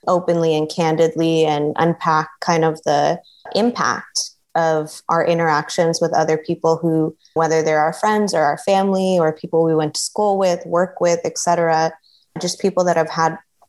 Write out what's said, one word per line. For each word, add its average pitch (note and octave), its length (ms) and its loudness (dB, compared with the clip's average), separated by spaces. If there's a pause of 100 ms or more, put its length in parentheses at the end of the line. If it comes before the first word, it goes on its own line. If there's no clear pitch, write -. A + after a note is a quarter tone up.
openly E3+ 500 2
and D#3 140 -2
candidly D#3+ 760 2
and D3+ 340 0
unpack E3 500 0 (120)
kind E3 240 0
of D#3 200 -2
the D3 360 0 (340)
impact F#3+ 760 -2 (240)
of D#3+ 560 -2
our E3 140 2
interactions E3 760 0
with E3 140 0
other D#3 240 0
people E3 400 0
who, D#3+ 360 0 (200)
whether D#3+ 280 2
they're D#3 160 0
our D#3 140 2
friends G#3 400 0
or E3 80 0
our D3 180 0
family F#3+ 600 0
or D#3+ 140 2
people E3 320 -2
we D#3+ 100 2
went D#3 200 0
to - 60 -6
school G#3 380 -2
with, F3+ 260 0
work F3 360 -2
with, E3+ 240 2
et D#3+ 120 -6
cetera, E3 560 0 (480)
just F3+ 200 -6
people F#3 240 0
that E3+ 120 2
have D#3+ 140 0
had E3 260 -2 (320)